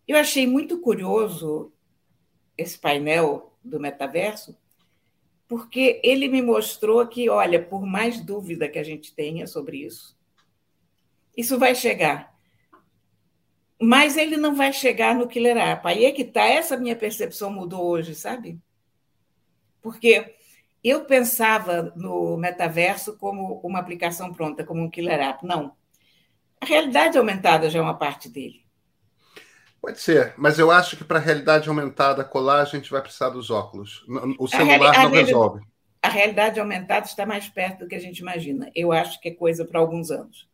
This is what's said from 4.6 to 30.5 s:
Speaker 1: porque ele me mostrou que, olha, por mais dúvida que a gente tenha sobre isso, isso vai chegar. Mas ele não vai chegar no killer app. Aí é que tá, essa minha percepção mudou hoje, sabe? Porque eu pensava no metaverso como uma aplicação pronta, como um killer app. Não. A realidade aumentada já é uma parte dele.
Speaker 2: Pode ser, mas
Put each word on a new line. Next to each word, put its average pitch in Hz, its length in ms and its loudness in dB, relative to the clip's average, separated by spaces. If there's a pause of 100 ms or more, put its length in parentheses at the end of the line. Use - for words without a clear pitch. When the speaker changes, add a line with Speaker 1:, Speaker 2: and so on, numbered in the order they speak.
Speaker 1:
porque 240 560 0
ele 269 240 4
me 262 140 2
mostrou 226 680 2
que, 240 220 -2
olha, 180 340 2
por 196 220 -8
mais 226 360 -2
dúvida 190 480 -8
que 190 100 -10
a 151 40 -6
gente 151 300 -14
tenha 160 340 -8
sobre 143 300 -12
isso, - 400 -18 (1160)
isso 247 220 -2
vai 247 180 4
chegar. 185 600 -2 (1400)
Mas 269 380 6
ele 311 200 0
não 302 180 0
vai 277 180 2
chegar 226 420 0
no 240 120 0
killer 240 300 2
app. 170 300 -2
Aí 202 180 4
é 285 60 4
que 277 140 -4
tá, 214 200 0
essa 285 300 0
minha 240 200 -4
percepção 208 560 -6
mudou 185 340 -8
hoje, 165 300 -4
sabe? 202 440 -12 (1200)
Porque 226 540 2 (480)
eu 302 220 0
pensava 220 880 0
no 175 420 -4
metaverso 175 800 -2
como 196 460 -8
uma 185 160 -6
aplicação 175 540 -8
pronta, 156 300 -8
como 165 180 -6
um 165 80 -6
killer 170 300 -4
app. 135 260 -4
Não. 160 300 -6 (840)
A 269 60 -10
realidade 302 520 2
aumentada 190 520 2
já 165 100 0
é - 20 2
uma 160 160 -4
parte 143 320 -6
dele. 127 360 -16 (1120)
Speaker 2:
Pode - 200 -12
ser, 143 380 2
mas 147 200 2